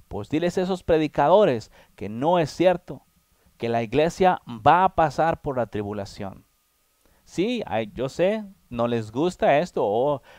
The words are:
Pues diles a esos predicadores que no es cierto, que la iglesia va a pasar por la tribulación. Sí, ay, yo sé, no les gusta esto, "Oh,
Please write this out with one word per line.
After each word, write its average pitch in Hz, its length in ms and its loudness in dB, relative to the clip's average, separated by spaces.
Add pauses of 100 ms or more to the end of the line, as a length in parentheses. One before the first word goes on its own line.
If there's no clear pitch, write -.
Pues 101 220 -10
diles 170 260 -2
a 185 60 0
esos 180 200 -4
predicadores 156 880 2 (260)
que 127 120 -10
no 139 300 0
es 160 100 0
cierto, 170 540 -2 (560)
que 113 100 -4
la 117 140 0
iglesia 151 680 0
va 139 360 4
a 185 100 0
pasar 160 480 0
por 135 160 -4
la 117 80 0
tribulación. 101 800 -10 (760)
Sí, 226 420 -4
ay, 107 280 -4
yo 131 140 -4
sé, 208 360 -2 (240)
no 120 200 -2
les 113 240 -4
gusta 160 460 0
esto, - 260 -2
"Oh, 127 380 0 (160)